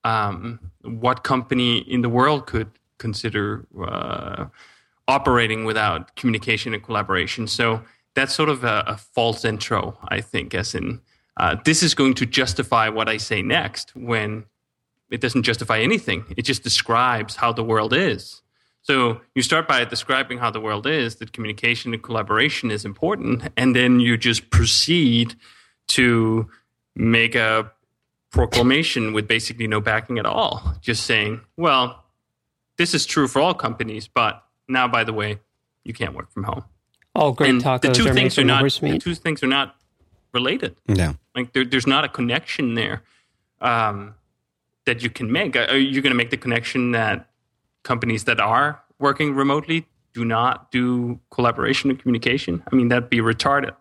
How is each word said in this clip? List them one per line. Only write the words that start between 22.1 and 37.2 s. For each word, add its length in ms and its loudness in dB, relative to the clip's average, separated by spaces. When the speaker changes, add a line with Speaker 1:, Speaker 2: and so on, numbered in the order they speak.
Speaker 1:
is 160 -6
important, 560 -2
and 220 2
then 240 6
you 160 4
just 320 0
proceed 880 4
to 600 2
make 380 2
a 360 2
proclamation 840 2
with 140 -2
basically 400 -2
no 140 0
backing 380 -2
at 60 -4
all, 560 -2
just 240 -4
saying, 360 0
"Well, 480 0
this 160 2
is 100 2
true 240 2
for 140 2
all 120 4
companies, 540 -6
but 340 0
now, 200 4
by 160 2
the 80 -4
way, 280 -4
you 80 -10
can't 220 -6
work 180 -14
from 120 -6
home." 200 -6
Speaker 2:
All 180 4